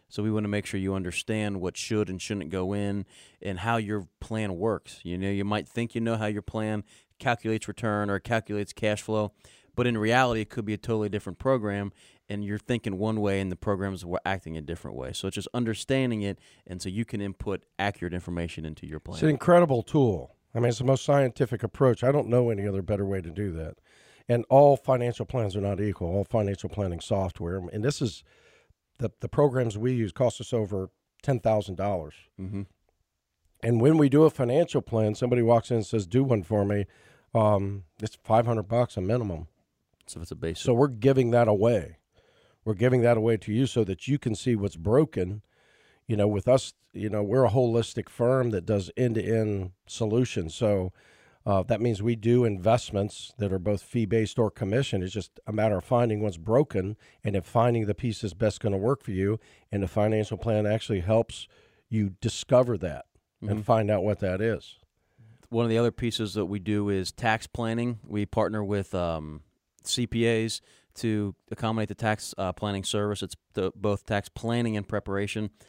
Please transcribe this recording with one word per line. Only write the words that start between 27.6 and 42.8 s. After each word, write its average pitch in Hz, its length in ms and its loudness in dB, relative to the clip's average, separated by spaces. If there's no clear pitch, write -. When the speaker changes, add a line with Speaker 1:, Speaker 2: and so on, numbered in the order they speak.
Speaker 2:
this 139 180 -2
is, 113 220 -4
the, 110 100 -4
the - 80 -8
programs 123 500 2
we 120 140 0
use 113 220 -2
cost 123 260 0
us - 140 -10
over 98 380 -2
ten 131 180 0
thousand 107 340 0
dollars. 90 380 -4
Speaker 1:
Mm-hmm. 98 220 -8
Speaker 2:
And 117 180 2
when 156 160 6
we 147 100 8
do 139 160 8
a 160 60 10
financial 131 520 0
plan, 110 340 0
somebody 123 260 2
walks 117 300 4
in 120 60 2
and 107 80 -2
says, 104 220 -2
"Do 120 160 4
one 120 200 2
for 101 200 2
me." 101 220 0
Um, 101 500 2
it's 110 220 -6
five 113 220 4
hundred 113 180 0
bucks 117 320 0
a 101 60 -2
minimum. 92 460 -2
Speaker 1:
So - 160 -14
it's 82 100 -12
a - 40 -12
basic. 82 280 -6
Speaker 2:
So 127 100 2
we're 131 140 4
giving 127 440 2
that 120 160 6
away. 104 500 2
We're 110 100 -2
giving 123 260 4